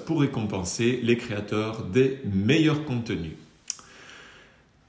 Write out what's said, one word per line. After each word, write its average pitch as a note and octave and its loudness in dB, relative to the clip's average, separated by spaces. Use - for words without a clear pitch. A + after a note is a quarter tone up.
pour D#3 2
récompenser A#2 0
les A#2 2
créateurs G#2+ -4
des B2+ 2
meilleurs C#3+ 2
contenus. G2 -4